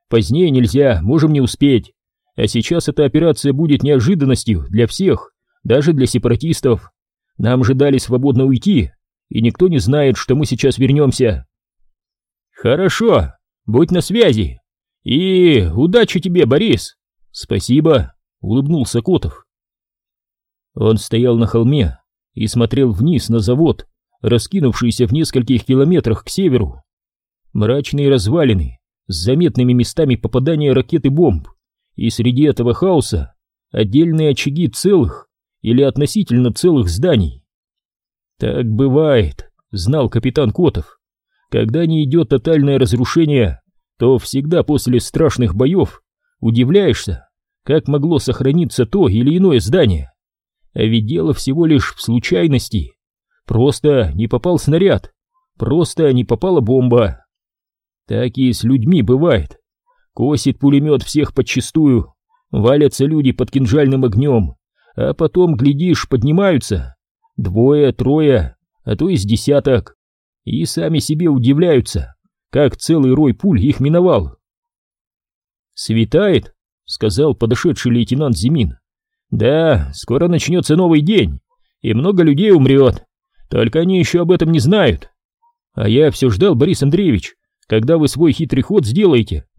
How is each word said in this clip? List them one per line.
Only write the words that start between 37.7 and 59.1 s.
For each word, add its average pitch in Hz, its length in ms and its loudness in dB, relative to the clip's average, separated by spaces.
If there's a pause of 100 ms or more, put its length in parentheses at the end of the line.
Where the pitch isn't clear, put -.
"Так 120 280 -4
бывает", 127 840 0 (200)
знал 110 400 -2
капитан 127 400 -2
Котов. - 480 -4 (520)
"Когда 117 360 -2
не 160 180 0
идет 151 260 0
тотальное 143 480 0
разрушение, 123 840 0 (380)
то 123 200 2
всегда 147 460 -2
после 127 340 0
страшных 135 560 -2
боев 135 480 -2 (380)
удивляешься, 123 880 0 (340)
как 156 240 -2
могло 147 320 0
сохраниться 135 680 -2
то 185 220 0
или 123 300 0
иное 175 220 2
здание. 101 520 0 (600)
А - 100 -4
ведь 113 240 0
дело 160 260 -2
всего 143 320 -2
лишь 151 300 0
в - 80 -18
случайности. 123 920 -2 (500)
Просто 131 680 0
не 104 120 -4
попал 160 320 -2
снаряд, 160 540 0 (440)
просто - 560 0
не 123 120 0
попала 160 360 -2
бомба. 120 640 0 (840)
Так 117 280 -4
и 127 160 0
с - 120 -6
людьми 131 380 2
бывает. 123 580 0 (520)